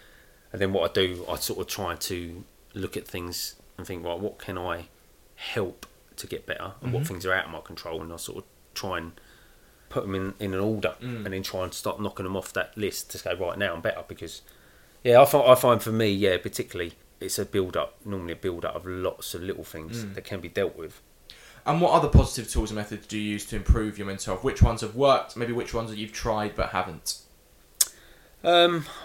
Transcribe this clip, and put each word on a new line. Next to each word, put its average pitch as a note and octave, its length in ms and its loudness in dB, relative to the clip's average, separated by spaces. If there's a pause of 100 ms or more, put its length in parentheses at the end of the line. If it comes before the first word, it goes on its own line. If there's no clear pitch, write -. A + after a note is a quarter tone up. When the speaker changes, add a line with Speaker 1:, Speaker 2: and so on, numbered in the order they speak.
(520)
Speaker 1:
and F#2+ 80 -6
then F#2+ 140 2
what E2+ 160 4
I - 20 -18
do, F2+ 360 2
I E2 80 -2
sort - 220 -4
of F#2 80 -4
try F2 280 -4
to F2 500 -8 (300)
look F#2+ 240 -6
at - 100 -10
things F2 480 -8 (220)
and F2+ 80 -10
think, F2 180 -8
"Right, F2 140 -2
what G2+ 200 -6
can F#2 200 -8
I F2 300 -6 (480)
help - 500 -6 (300)
to - 100 -12
get - 200 -10
better, F#2+ 260 -8 (100)
and B2 100 -4
what B2 120 0
Speaker 2:
Mm-hmm. E3 100 -4
Speaker 1:
things F2 120 -10
are F#2 60 0
out F#2 140 0
of D#2+ 60 -14
my D#2 80 -10
control?" E2 420 -10
And E2 100 -10
I E2+ 40 -10
sort - 220 -10
of F#2+ 60 -14 (300)
try F#2 240 -4
and E2 200 -10 (720)
put - 160 -4
'em F#2+ 100 -4
in, F#2+ 240 -2
in G2 140 -2
an F#2 80 0
order, G2+ 400 0
Speaker 2:
Mm. A#2 240 -8
Speaker 1:
and G2 80 -6
then F#2+ 100 -4
try F#2 220 -4
and F2 80 -8
start - 280 -6
knocking F#2+ 260 -4
'em F#2+ 100 -4
off - 160 -8
that - 240 -4
list G2+ 360 -4
to - 60 -12
say, F2+ 160 -4
"Right, F2 220 -4
now G2 180 -2
I'm E2 60 -8
better." F2 260 -4
Because, - 360 -14 (600)
yeah, B2 200 10
I - 20 12
fi-, C#3 280 6
I - 20 12
find A#2+ 280 6
for A2 100 -4
me, A2 180 4
yeah, G2 280 4
particularly, F2 540 -6 (280)
it's F#2+ 180 -6
a G#2 60 -2
build-up, F2+ 520 -2 (100)
normally F2+ 260 -6
a D#2+ 40 -6
build-up E2+ 400 -4
of E2+ 100 -8
lots F#2 480 -4
of F2 80 -8
little F2+ 220 -6
things F#2+ 400 -10
Speaker 2:
Mm. G2 100 -10
Speaker 1:
that F#2+ 100 -10
can G2 160 -8
be E2+ 80 -12
dealt F2+ 280 -2
with. D#2+ 240 -14 (640)
Speaker 2:
And D#3 160 2
what F3 100 6
other D#3 160 6
positive B2+ 420 6
tools A2 200 0
and G#2+ 60 -4
methods G#2 320 -6
do G#2+ 100 -4
you G#2 140 -2
use G#2 140 -4
to A2 100 -6
improve G#2+ 420 2
your G2+ 80 -6
mental G2 280 -6
health? F#2+ 100 -8
Which C3 180 4
ones A2+ 200 4
have G#2+ 120 -6
worked? C3 420 4
Maybe A#2 160 -4
which A#2+ 220 -4
ones A2+ 160 -2
that G#2+ 80 -8
you've G#2+ 140 -8
tried G#2+ 440 -2
but - 140 -2
haven't? F#2 460 -4 (1300)
Speaker 1:
Um, F3 420 6 (180)